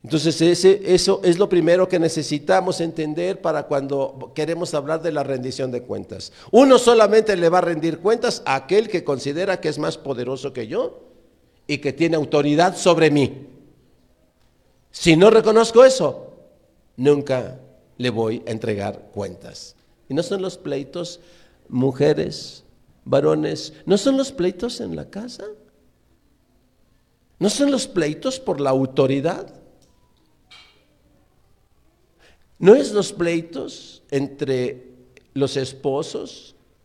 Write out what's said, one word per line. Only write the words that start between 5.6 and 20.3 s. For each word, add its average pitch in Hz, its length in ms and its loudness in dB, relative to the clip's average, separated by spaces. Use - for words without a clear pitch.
de 120 120 -8
cuentas. 98 500 -12
Uno 254 300 8
solamente 220 580 4
le 170 120 2
va 180 100 4
a - 20 4
rendir 165 380 -4
cuentas 226 460 -2
a 135 100 0
aquel 196 340 0
que 175 140 -4
considera 160 580 -4
que 170 80 -4
es 143 80 -6
más 156 220 -6
poderoso 131 540 -8
que 120 120 -8
yo 190 380 -8
y 147 100 -2
que 139 160 -4
tiene 165 220 0
autoridad 151 600 2
sobre 165 360 4
mí. 143 360 -2
Si - 260 2
no 185 140 8
reconozco 220 560 6
eso, 220 480 0
nunca 131 640 0
le 123 120 -2
voy 113 380 -4
a 120 40 -8
entregar 104 600 -6
cuentas. - 640 -14
¿Y 135 60 -6
no 165 80 -2
son 190 180 -6